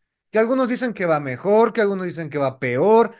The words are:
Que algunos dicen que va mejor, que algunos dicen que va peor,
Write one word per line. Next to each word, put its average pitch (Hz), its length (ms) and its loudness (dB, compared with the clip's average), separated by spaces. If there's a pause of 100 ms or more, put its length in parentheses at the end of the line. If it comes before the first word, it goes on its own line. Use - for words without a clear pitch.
(300)
Que 214 80 0
algunos 247 300 0
dicen 247 240 -4
que 180 140 -4
va 156 140 2
mejor, 196 520 2
que 226 80 -2
algunos 196 240 -2
dicen 160 240 -8
que 139 80 -8
va 135 220 -2
peor, 202 600 2